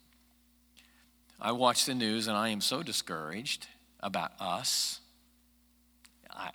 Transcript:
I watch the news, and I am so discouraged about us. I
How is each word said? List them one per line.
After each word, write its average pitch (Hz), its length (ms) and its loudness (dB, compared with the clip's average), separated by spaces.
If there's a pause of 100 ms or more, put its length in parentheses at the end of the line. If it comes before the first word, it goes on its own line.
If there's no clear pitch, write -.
(1400)
I 110 120 0
watch 123 340 6
the 135 80 0
news, 113 320 2
and 110 100 0
I 110 120 2
am 107 120 0
so 131 220 0
discouraged 87 880 -4 (320)
about 95 400 -2
us. - 600 0 (1300)
I 92 260 -10